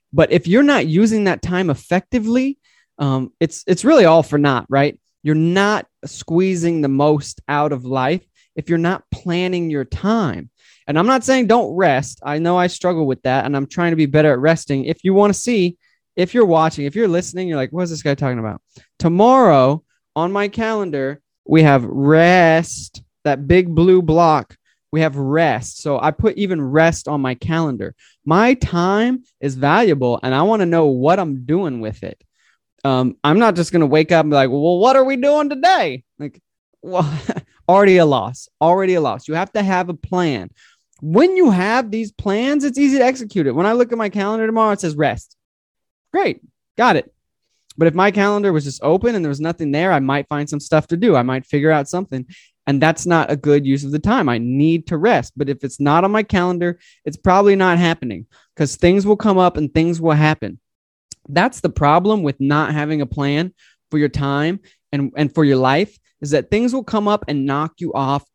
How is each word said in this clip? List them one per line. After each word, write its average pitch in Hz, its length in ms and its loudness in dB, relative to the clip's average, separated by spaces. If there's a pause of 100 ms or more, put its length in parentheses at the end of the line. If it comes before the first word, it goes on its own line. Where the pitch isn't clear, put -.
(120)
but 156 180 -2
if - 160 0
you're 202 160 2
not 277 240 2
using 208 380 0
that 185 160 -2
time 180 300 -4
effectively, 226 880 -2 (400)
um, 131 420 -2
it's, - 260 -4
it's 185 200 -2
really 277 180 6
all 165 180 6
for 143 140 -4
naught, 143 320 0
right? 139 320 0 (220)
You're 151 120 0
not 190 520 0 (180)
squeezing 170 800 -2
the 143 60 0
most 143 600 0
out 147 240 -2
of 127 140 -8
life 135 360 -2 (320)
if 151 140 -10
you're 170 80 0
not 170 340 -2
planning 180 600 -4
your 143 160 -4
time. 185 640 -4 (360)
And 147 120 -2
I'm 180 80 2
not 254 180 0
saying 262 220 2
don't 196 280 2
rest. 143 480 0
I 147 160 -6
know 170 200 0
I 180 80 2
struggle 175 400 -2
with 131 160 -4
that, 131 240 0
and 143 100 -2
I'm 139 100 -4
trying 170 260 -2
to 165 40 -2
be 160 80 2
better 151 260 2
at 127 100 0
resting. 143 440 0
If 156 200 -6
you 190 100 2
wanna 202 180 4
see, 185 460 -2 (380)
if 180 180 -2
you're 233 100 4
watching, 160 400 0
if 143 100 -6
you're 220 140 0
listening, 180 400 -4
you're 165 80 -4
like, 131 160 -4
"What 175 120 -4
is 170 60 -6
this 156 120 -12
guy 143 120 -2
talking 131 240 -4
about?" 110 220 -8 (380)
Tomorrow 170 840 4 (320)
on 170 180 -2
my 202 160 -2
calendar, 190 760 -6 (240)
we 160 160 4
have 139 240 6
rest, 165 1160 2 (220)
that 143 240 -4
big 175 260 2
blue 185 280 4
block. 156 520 2 (360)
We 151 100 -2
have 156 160 -2
rest. 139 640 -2
So 143 180 -4
I 151 120 -2
put - 260 -2
even 185 240 -4
rest 156 480 0
on 143 140 -2
my 127 120 -2
calendar. 147 600 -4 (320)
My 202 260 4
time 220 720 -2 (180)
is 139 140 -4
valuable, 139 680 0
and 131 120 -2
I 139 80 2
wanna 202 240 0
know 165 220 2
what 139 300 2
I'm 139 280 -6
doing 147 340 -2
with 107 220 -10
it. 92 200 -14 (640)
Um, 131 400 0
I'm 151 140 4
not 220 180 2
just 170 160 -2
gonna 165 140 2
wake 151 260 2
up 160 120 4
and 151 60 -2
be 147 60 2
like, 135 140 4
"Well, 156 280 0
what 254 180 4
are 269 80 6
we 269 120 -2
doing 285 320 0
today?" 262 560 0 (140)
Like, 147 200 -14 (440)
well, 180 260 -4
<laughs> - 400 -10 (200)
already 190 280 6
a 175 80 6
loss, 127 440 -2 (120)
already 185 340 2
a 175 60 0
loss. 120 280 -4
You 151 60 -6
have 180 180 -6
to 208 100 -2
have 185 260 -2
a 175 60 -8
plan. 147 560 -4 (500)
When 247 360 2
you 359 140 4
have 214 400 0
these 220 200 -6
plans, 254 540 -2
it's 262 120 -4
easy 277 220 2
to 254 60 4
execute 233 420 -2
it. 123 80 -2
When 170 120 0
I 214 60 2
look 240 200 0
at 226 60 -4
my 220 100 -4
calendar 214 380 -4
tomorrow, 220 260 0
it 196 80 -4
says 156 160 -6
rest. 143 400 -4 (760)
Great, - 280 -2 (360)
got 220 200 2
it. - 180 -6 (640)
But 160 80 2
if 156 80 0
my 185 160 2
calendar 202 420 0
was 151 120 -2
just 135 180 -12
open 196 320 0
and 185 100 -4
there 151 60 -4
was 139 100 -6
nothing 160 300 -6
there, 170 220 0
I 147 80 2
might 135 280 -2
find 147 220 -6
some 147 80 -6
stuff 151 300 -2
to 170 80 -4
do. 196 180 2
I 127 80 4
might 131 240 -4
figure 147 240 0
out 147 180 0
something. 131 380 -8 (400)
And 139 160 0
that's 160 240 0
not 165 240 0
a 147 60 -2
good 143 280 2
use 135 200 -2
of 139 80 -8
the 151 80 -2
time. 202 280 0
I 120 100 0
need 143 500 -2
to 170 100 -4
rest. 165 380 0
But 135 120 -4
if 135 140 -6
it's - 180 -8
not 147 220 2
on 196 80 2
my 214 140 0
calendar, 175 560 -2 (240)
it's 151 120 -10
probably 196 380 4
not 185 240 2
happening, 131 480 -2 (300)
'cause 147 180 -2
things 190 320 2
will 208 100 2
come 202 220 0
up 180 180 2
and 156 160 -6
things 165 280 0
will 165 120 0
happen. 151 460 0 (720)
That's 180 320 -2
the 160 100 -2
problem 175 540 0
with 139 160 -4
not 147 340 0
having 151 260 -4
a 139 60 -4
plan 147 480 -4 (360)
for 156 80 -2
your 147 100 2
time 143 500 -4 (340)
and, 139 240 -4
and 147 160 -2
for 160 120 2
your 139 120 4
life, 135 400 0 (240)
is 143 100 -8
that 143 200 0
things 226 220 0
will 262 120 -4
come 208 240 -4
up 208 180 -2
and 143 180 -4
knock 143 340 -4
you 170 160 -8
off 139 300 -4 (100)